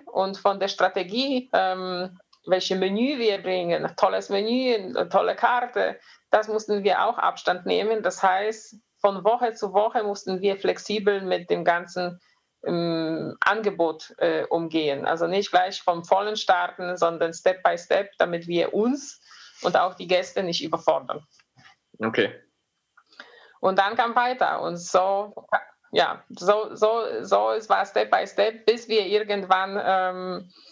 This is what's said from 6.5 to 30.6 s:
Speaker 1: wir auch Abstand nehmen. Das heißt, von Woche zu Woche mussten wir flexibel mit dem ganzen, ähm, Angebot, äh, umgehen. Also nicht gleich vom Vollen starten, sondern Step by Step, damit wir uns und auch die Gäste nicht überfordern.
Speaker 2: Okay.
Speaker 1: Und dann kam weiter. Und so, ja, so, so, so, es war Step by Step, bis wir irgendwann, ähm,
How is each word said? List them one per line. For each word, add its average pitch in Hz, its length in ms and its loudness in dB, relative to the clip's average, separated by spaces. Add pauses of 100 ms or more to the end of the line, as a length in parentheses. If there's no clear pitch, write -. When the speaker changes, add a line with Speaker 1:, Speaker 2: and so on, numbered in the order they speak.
Speaker 1:
wir 190 220 2
auch 233 140 0
Abstand - 480 -2
nehmen. 202 360 0
Das 180 200 -2
heißt, 202 540 0 (240)
von 196 240 2
Woche 233 280 2
zu 208 200 -6
Woche 214 300 2
mussten 202 380 -4
wir 196 160 2
flexibel 196 640 0
mit 180 300 -2
dem 175 140 0
ganzen, 180 560 -2 (460)
ähm, 165 760 -2
Angebot, 180 760 0
äh, 165 260 0
umgehen. 160 640 -2
Also 165 200 0
nicht 196 240 -2
gleich 185 320 2
vom 170 220 0
Vollen 208 320 2
starten, 180 600 0
sondern 165 360 0
Step 185 300 0
by 175 160 4
Step, 190 400 0
damit 170 280 0
wir 170 280 0
uns 247 460 -2 (420)
und 185 140 2
auch 180 180 2
die 180 120 -12
Gäste 180 360 0
nicht 170 200 -4
überfordern. 151 640 0 (760)
Speaker 2:
Okay. 110 360 0 (1300)
Speaker 1:
Und 190 180 2
dann 202 180 2
kam 233 180 0
weiter. 247 460 2
Und 170 160 -6
so, 196 720 -2 (460)
ja, - 380 0
so, 202 440 0
so, 220 480 0
so, 202 300 2
es 220 160 -4
war 196 180 2
Step - 240 -2
by 196 160 2
Step, 220 400 -2
bis 233 220 0
wir 214 180 2
irgendwann, 196 800 0
ähm, 185 640 -2 (220)